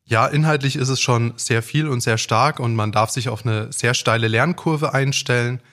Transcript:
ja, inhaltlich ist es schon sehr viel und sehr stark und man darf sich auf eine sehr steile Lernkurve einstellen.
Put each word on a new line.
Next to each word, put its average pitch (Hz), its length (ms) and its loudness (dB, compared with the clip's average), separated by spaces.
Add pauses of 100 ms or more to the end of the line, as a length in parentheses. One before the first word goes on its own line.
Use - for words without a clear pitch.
ja, 113 200 2
inhaltlich 147 520 0
ist 131 120 -2
es 131 100 -2
schon 117 360 2
sehr 113 260 -2
viel 151 280 -2
und 123 120 -2
sehr 117 160 0
stark 131 420 0
und 117 140 -2
man 107 180 0
darf 107 200 2
sich 117 180 -4
auf 110 160 -6
eine 110 260 -2
sehr 120 220 0
steile 113 360 0
Lernkurve 151 640 0
einstellen. 127 640 0 (120)